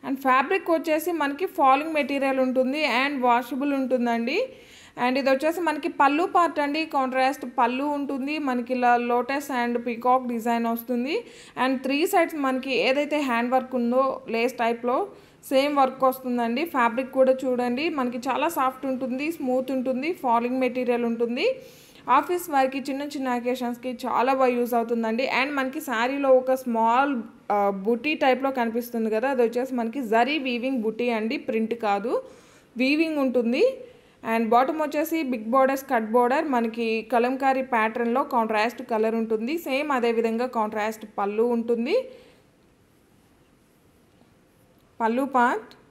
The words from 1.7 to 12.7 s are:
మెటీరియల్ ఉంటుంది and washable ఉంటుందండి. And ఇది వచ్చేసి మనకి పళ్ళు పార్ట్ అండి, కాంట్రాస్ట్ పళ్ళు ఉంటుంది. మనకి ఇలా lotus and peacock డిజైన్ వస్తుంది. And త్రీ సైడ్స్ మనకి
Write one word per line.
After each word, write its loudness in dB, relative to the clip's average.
మెటీరియల్ 0
ఉంటుంది 0
and 0
washable 2
ఉంటుందండి. 0
And 2
ఇది 0
వచ్చేసి 0
మనకి -2
పళ్ళు 4
పార్ట్ 2
అండి, -2
కాంట్రాస్ట్ 0
పళ్ళు 2
ఉంటుంది. -4
మనకి -2
ఇలా 4
lotus -2
and -2
peacock 0
డిజైన్ 0
వస్తుంది. -4
And 0
త్రీ 0
సైడ్స్ 2
మనకి -2